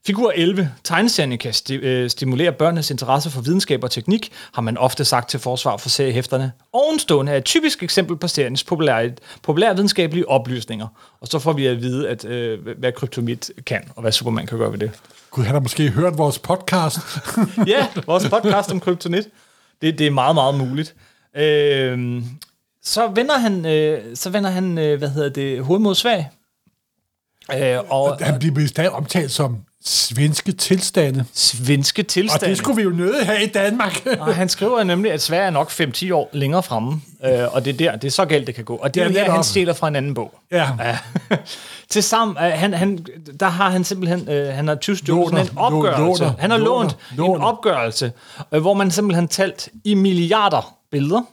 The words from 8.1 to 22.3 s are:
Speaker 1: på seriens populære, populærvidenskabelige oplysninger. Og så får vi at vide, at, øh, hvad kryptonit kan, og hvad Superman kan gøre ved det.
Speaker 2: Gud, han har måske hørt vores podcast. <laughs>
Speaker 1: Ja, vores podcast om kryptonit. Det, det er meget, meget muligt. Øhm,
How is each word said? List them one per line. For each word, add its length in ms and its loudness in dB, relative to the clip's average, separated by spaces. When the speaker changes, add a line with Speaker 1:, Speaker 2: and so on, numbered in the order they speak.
Speaker 1:
på 120 -4
seriens 360 -2
populære, 460 2
populærvidenskabelige 840 2
oplysninger. 580 0
Og 80 -16
så 100 -2
får 140 0
vi 140 0
at 160 0
vide, 260 -4
at, 160 -6
øh, 340 -6
hvad 140 -2
kryptonit 580 -6
kan, 140 -4
og 60 -12
hvad 100 0
Superman 340 -2
kan 120 -6
gøre 140 0
ved 60 -8
det. 120 -4
Speaker 2:
Gud, 140 -2
han 100 0
har 60 2
måske 280 0
hørt 300 0
vores 200 0
podcast. 600 -2
<laughs> 280 2
Speaker 1:
Ja, 200 4
vores 220 2
podcast 440 2
om 80 -2
kryptonit. 480 -2
Det, 160 0
det 80 4
er 40 4
meget, 240 4
meget 200 4
muligt. 400 -2
Øhm, 880 2